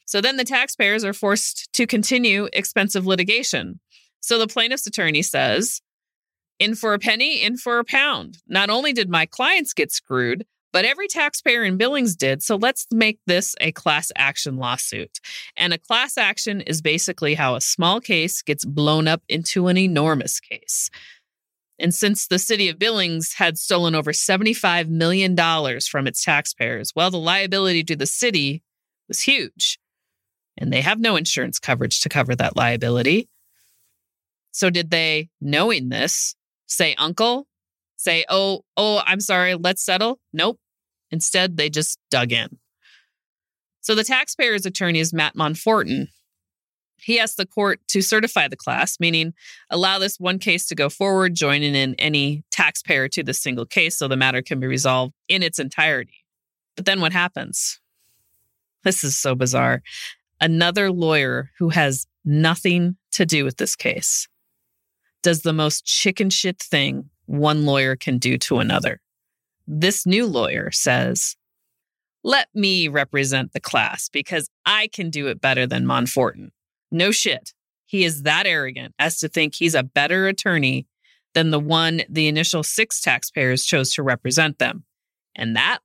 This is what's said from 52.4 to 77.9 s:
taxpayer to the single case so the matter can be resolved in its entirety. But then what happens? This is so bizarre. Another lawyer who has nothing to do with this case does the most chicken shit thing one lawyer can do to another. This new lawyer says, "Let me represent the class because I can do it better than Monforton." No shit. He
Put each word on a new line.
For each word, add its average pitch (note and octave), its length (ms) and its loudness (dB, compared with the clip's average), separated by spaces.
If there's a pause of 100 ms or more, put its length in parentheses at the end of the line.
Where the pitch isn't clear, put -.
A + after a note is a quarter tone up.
taxpayer D3 600 0
to - 120 -4
the C3 140 -4
single B2 320 -4
case E3 280 0
so C#3+ 120 -2
the C3 100 0
matter C3 240 2
can C3+ 180 -6
be B2+ 60 -4
resolved C3 480 0 (140)
in F#3 160 0
its D#3+ 160 -4
entirety. C#3 640 -2 (500)
But F#3+ 100 -10
then G3 140 2
what E3 140 0
happens? - 640 -4 (1040)
This - 200 0
is C3+ 120 -2
so C3 200 0
bizarre. B2+ 480 0 (560)
Another F3 520 2
lawyer C#3+ 640 0
who E3+ 120 0
has D3 360 2 (180)
nothing F3 760 2 (140)
to F#3 140 2
do D#3 180 2
with C3+ 140 -4
this - 180 -2
case - 520 -2 (960)
does E3 180 2
the E3 120 0
most D#3 300 0
chicken F#3+ 460 0
shit F#3 300 -2
thing C#3 500 -2 (160)
one D3 400 2
lawyer C3+ 300 2
can B2+ 240 -2
do B2+ 180 2
to B2 220 0
another. - 420 0 (640)
This D#3+ 400 0
new G#3 220 4
lawyer F#2+ 440 -2
says, B2 640 0 (880)
"Let C4 300 2
me F#3+ 340 2
represent C#3 640 0
the C3+ 60 -6
class - 500 -2
because D3 380 -4 (160)
I G#3+ 240 2
can F3+ 220 -8
do C#3+ 180 -4
it - 140 -4
better B2+ 240 2
than B2 200 -2
Monforton." B2 640 0 (400)
No F3 200 2
shit. - 420 -2 (340)
He F#3+ 180 0